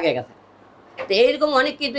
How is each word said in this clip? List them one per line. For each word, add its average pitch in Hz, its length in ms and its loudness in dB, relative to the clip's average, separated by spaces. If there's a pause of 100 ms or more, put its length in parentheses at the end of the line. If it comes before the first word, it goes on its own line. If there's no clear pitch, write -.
আগে 165 160 0
গেছে। 120 160 -10 (760)
তো - 40 -2 (120)
এইরকম 294 260 0 (100)
অনেক 285 220 -2
কিন্তু 277 160 -4